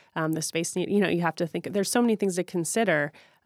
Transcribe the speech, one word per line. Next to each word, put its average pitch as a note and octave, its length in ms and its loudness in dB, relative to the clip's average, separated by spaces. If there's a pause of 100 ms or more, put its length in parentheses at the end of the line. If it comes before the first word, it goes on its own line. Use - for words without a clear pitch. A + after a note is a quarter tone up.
(140)
Um, D#3+ 180 0
the D#3+ 100 -2
Space E3 340 -4
Needle, F3+ 160 -2
you G3+ 80 4
know, F#3 80 4
you E3+ 140 0
have E3 140 0
to F3 100 0
think, E3+ 260 -6
there's G3 180 0
so A#3+ 120 4
many A#3 120 4
things F#3+ 220 0
to F3+ 80 -2
consider. E3 680 0 (360)